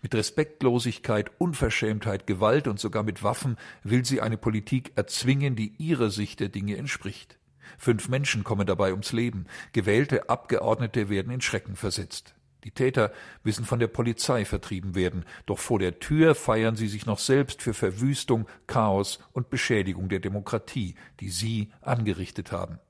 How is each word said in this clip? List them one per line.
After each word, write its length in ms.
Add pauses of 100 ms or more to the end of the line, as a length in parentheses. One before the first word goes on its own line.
Mit 100
Respektlosigkeit, 1300
Unverschämtheit, 880
Gewalt 400
und 120
sogar 220
mit 220
Waffen 340 (240)
will 240
sie 160
eine 160
Politik 580
erzwingen, 600
die 240
ihrer 320
Sicht 300
der 80
Dinge 280
entspricht. 640 (400)
Fünf 280
Menschen 360
kommen 240
dabei 240
ums 220
Leben. 340 (240)
Gewählte 580
Abgeordnete 800
werden 220
in 100
Schrecken 340
versetzt. 600 (300)
Die 40
Täter 420 (300)
müssen 240
von 140
der 80
Polizei 580
vertrieben 480
werden. 320 (220)
Doch 100
vor 220
der 200
Tür 360
feiern 400
sie 120
sich 200
noch 100
selbst 460
für 100
Verwüstung, 720 (200)
Chaos 500 (140)
und 180
Beschädigung 580
der 120
Demokratie, 720 (260)
die 100
sie 420 (100)
angerichtet 680
haben. 260 (120)